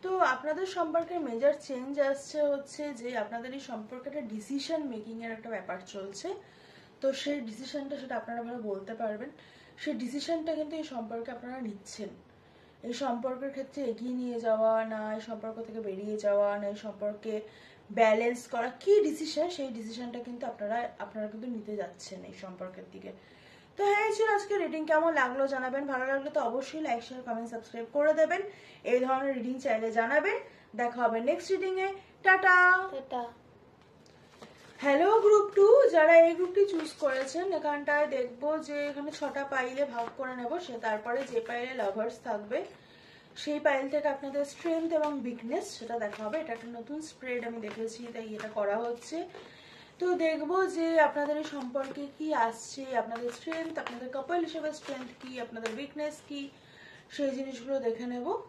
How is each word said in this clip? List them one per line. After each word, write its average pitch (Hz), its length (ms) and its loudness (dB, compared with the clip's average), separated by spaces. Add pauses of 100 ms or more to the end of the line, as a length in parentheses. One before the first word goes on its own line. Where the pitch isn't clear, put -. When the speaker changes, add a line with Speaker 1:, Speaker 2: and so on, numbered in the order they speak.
Speaker 1:
তো 370 80 -4 (240)
আপনাদের 311 320 -4 (100)
সম্পর্কে 330 380 0 (140)
major 247 260 4 (120)
change 262 260 -6 (180)
আসছে 277 280 -6 (140)
হচ্ছে 277 300 -6 (180)
যে 240 80 -8 (140)
আপনাদের 233 360 -8
এই 269 120 -12
সম্পর্কে 247 420 -10
একটা 285 120 -6 (100)
decision 277 460 -4 (120)
making 220 320 -10
এর 226 120 -6
একটা 226 200 -12
ব্যাপার 185 220 -8 (140)
চলছে, 196 360 -10 (720)
তো 269 60 0 (140)
সেই 285 180 -2 (100)
ডিসিশনটা 277 520 -8
সেটা 254 200 -8
আপনারা 233 260 -8
ভালো 240 120 -8 (120)
বলতে 196 300 -6
পারবেন, 226 300 -4 (520)
সেই 302 200 -2
ডিসিশনটা 311 560 -2
কিন্তু 302 220 -4
এই 302 140 -6
সম্পর্কে 233 420 -8
আপনারা 247 220 -12 (100)
নিচ্ছেন। 202 420 -12 (760)
এই 240 60 -4 (100)
সম্পর্কের 254 520 -2
ক্ষেত্রে 269 240 -8 (120)
এগিয়ে 240 280 -6
নিয়ে 240 260 -4
যাওয়া 220 280 4 (180)
না, 220 80 -4 (160)
এই 220 120 -8
সম্পর্ক 220 280 -8 (100)
থেকে 214 220 -8
বেরিয়ে 208 360 -4
যাওয়া 202 240 4 (120)
না, 202 140 -4
এই 208 120 -10
সম্পর্কে 208 460 -6 (680)
balance 226 420 6 (120)
করা 240 160 -2 (140)
কি 392 120 8 (140)
decision, 302 380 -2 (100)
সেই 269 220 -4
ডিসিশনটা 233 480 -8
কিন্তু 240 260 -10
আপনারা, 214 260 -2 (260)
আপনারা 214 280 -6
কিন্তু 220 240 -10
নিতে 208 240 -8
যাচ্ছেন 180 380 -10 (120)
এই 190 140 -16
সম্পর্কের 185 500 -12
দিকে। 190 180 -14 (640)
তো 403 140 2
হ্যাঁ, 415 180 4
এই 427 80 2
ছিল 440 120 4 (100)
আজকে 403 160 -2 (100)
reading। 311 260 -2
কেমন 320 200 6 (120)
লাগলো 254 220 2 (100)
জানাবেন, 262 280 -2 (100)
ভালো 254 200 -2
লাগলে 277 240 -2
তো 294 40 4 (100)
অবশ্যই 269 360 -4
like, 233 200 0
share, 254 200 -12
comment, 226 280 -4
subscribe 233 320 -8 (100)
করে 302 240 6
দেবেন, 349 220 4 (500)
এই 247 120 6
ধরনের 269 340 2
reading 247 160 -4 (100)
চাইলে 226 240 0 (100)
জানাবেন। 294 380 4 (440)
দেখা 240 240 -2
হবে 226 140 2 (120)
next 349 240 -2
রিডিংয়ে, 381 340 0 (360)
টাটা। 381 320 8 (380)
Speaker 2:
টাটা। 262 280 -6 (1600)
Speaker 1:
Hello 285 240 6 (160)
group 415 220 10 (100)
two, 403 100 10 (280)
যারা 320 200 10 (120)
এই 339 120 6
গ্রুপটি 370 240 4 (100)
choose 320 180 -2 (140)
করেছেন, 277 420 0 (120)
এখানটায় 294 480 2 (100)
দেখবো 247 320 -2 (180)
যে 294 100 -6 (140)
এখানে 285 280 -6
ছটা 277 240 -4 (100)
পাইলে 262 320 0 (100)
ভাগ 233 120 -2 (120)
করে 254 220 -6
নেব, 240 120 -4 (140)
সে 247 80 -10 (120)
তারপরে 226 340 -2 (100)
যে 233 80 0 (100)
পাইলে 240 240 -4 (100)
lovers 214 340 -2 (120)
থাকবে 208 300 -4 (840)
সেই 294 240 -2
pile 277 260 4
থেকে 294 220 2
আপনাদের 277 280 -4 (100)
strength 330 360 -2 (100)
এবং 302 120 2 (140)
উইকনেস 247 420 -4 (120)
সেটা 226 260 -6
দেখা 208 220 -6
হবে। 247 160 -4
এটা 277 140 -6
একটা 233 120 -14 (100)
নতুন 285 200 -8 (120)
spread 247 380 -6
আমি 233 180 -8
দেখেছি, 220 340 -8 (140)
তাই 226 120 -10 (100)
এটা 214 220 -8
করা 202 260 0
হচ্ছে। 240 320 -6 (840)
তো 359 60 0 (200)
দেখবো 311 300 0 (200)
যে 330 100 2 (220)
আপনাদের 294 340 -2
এই 302 140 -8
সম্পর্কে 269 480 -6 (140)
কি 311 100 -4 (200)
আসছে, - 360 -10 (180)
আপনাদের 233 360 -6
strength, 320 360 -6 (100)
আপনাদের 247 320 -8
couple 339 300 -2
হিসেবে 302 320 -6
strength 254 300 -10 (120)
কি, 254 100 -14 (140)
আপনাদের 226 340 -6
উইকনেস 294 380 -8 (120)
কি, 285 120 -10 (760)
সেই 277 240 0
জিনিসগুলো 269 380 -6 (100)
দেখে 226 260 -2
নেব। 247 140 -6 (220)